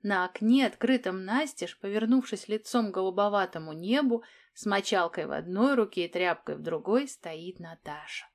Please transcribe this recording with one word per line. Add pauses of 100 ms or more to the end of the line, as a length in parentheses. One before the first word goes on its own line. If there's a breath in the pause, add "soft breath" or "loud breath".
На
окне,
открытом
настежь,
повернувшись
лицом
к
голубоватому
небу, (300 loud breath)
с
мочалкой
в
одной
руке
и
тряпкой
в
другой,
стоит
Наташа. (100)